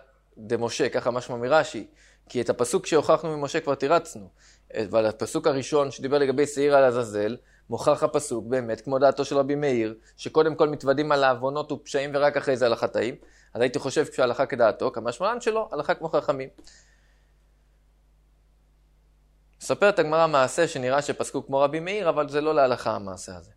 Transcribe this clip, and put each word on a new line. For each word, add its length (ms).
"דמשה", 520
ככה 220
משמע 240
מרש"י, 520
כי 120
את 80
הפסוק 360
שהוכחנו 520
ממשה 220
כבר 160
תירצנו, 540
אבל 320
הפסוק 420
הראשון 440
שדיבר 260
לגבי 300
שעיר 280
על 80
עזאזל, 540
מוכח 340
הפסוק 420
באמת 360
כמו 180
דעתו 260
של 120
רבי 180
מאיר, 400
שקודם 380
כל 140
מתוודים 420
על 120
העוונות 480
ופשעים 420
ורק 240
אחרי 200
זה 80
על 80
החטאים. 420
אז 80
הייתי 180
חושב 260
כשההלכה 400
כדעתו, 460
כמה 200
שמען 300
שלו, 300
הלכה 220
כמו 160
חכמים. 400
מספרת 380
הגמרא 280
מעשה 400
שנראה 340
שפסקו 440
כמו 140
רבי 200
מאיר, 300
אבל 200
זה 120
לא 140
להלכה 400
המעשה 420
הזה. 200